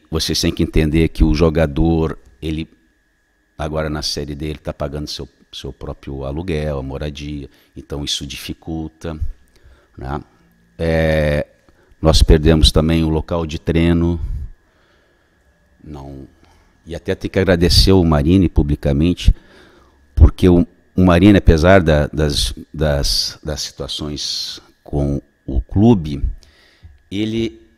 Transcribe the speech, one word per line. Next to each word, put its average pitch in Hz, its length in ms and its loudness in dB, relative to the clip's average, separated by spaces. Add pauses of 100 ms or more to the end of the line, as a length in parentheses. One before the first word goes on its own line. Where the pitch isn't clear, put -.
vocês 80 320 -4
têm 85 100 0
que - 120 -4
entender 80 460 0
que - 140 -2
o 78 120 2
jogador, 80 840 0 (240)
ele 78 260 -8 (880)
agora 78 320 -6
na 76 140 -6
Série 73 320 -8
D, 73 140 -8
ele 76 100 -8
tá - 160 -10
pagando 73 340 -8
seu, - 220 -12 (240)
seu 69 180 -12
próprio 69 540 -12
aluguel, 76 540 -6
a 65 40 -8
moradia. 73 640 -10 (300)
Então 71 260 -12
isso 71 220 -8
dificulta, 80 880 -12 (840)
né? 67 280 -10 (560)
É, 78 680 0 (560)
nós 80 220 4
perdemos 78 480 6
também 80 320 2
o 78 60 0
local 80 360 -4
de 78 140 -8
treino. 85 600 0 (1600)
Não, 69 440 -16 (580)
e 80 80 -12
até 92 220 -6
tem 98 120 -8
que - 120 -2
agradecer 87 520 4
o 95 120 6
Marini 82 440 4
publicamente, 73 840 0 (800)
porque - 340 4
o, 87 160 6 (320)
o 92 80 4
Marini, 90 360 6
apesar 87 420 6
da, 76 240 2
das, 73 480 -2 (180)
das, 73 720 -2
das 73 180 -8
situações - 1000 -10 (220)
com 71 360 -4 (240)
o 67 160 -4
clube, 87 640 2 (880)
ele, 110 580 -6 (100)